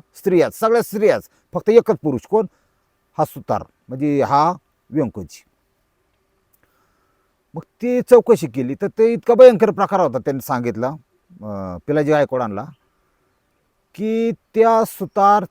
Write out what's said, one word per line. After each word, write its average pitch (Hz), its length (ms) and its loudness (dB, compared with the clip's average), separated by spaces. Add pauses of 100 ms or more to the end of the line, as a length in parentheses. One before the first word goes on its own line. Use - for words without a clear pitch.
(160)
स्त्रियाच, 165 440 -2
सगळ्या 226 220 0
स्त्रियाच, 190 480 -2 (240)
फक्त 180 160 -4
एकच 220 340 4
पुरुष, 135 240 -4
कोण, 214 180 -2 (720)
हा 156 80 -2
सुतार, - 380 -6 (240)
म्हणजे 139 340 -4
हा 143 320 0 (360)
व्यंकोजी. 110 540 -8 (2000)
मग 160 80 -14
ती 247 400 -4
चौकशी 220 460 4
केली 127 280 -6
तर 202 120 -6
ते 226 260 0
इतका 233 200 -2
भयंकर 226 380 6
प्रकार 196 280 -2
होता 135 180 0
त्यांनी 135 240 -6
सांगितला, 120 460 -4 (560)
अ, 98 340 -10 (100)
पिलाजी 147 240 0
गायकवाडांना, 123 540 -2 (1300)
की 226 360 -2
त्या 226 520 2
सुतार 202 680 0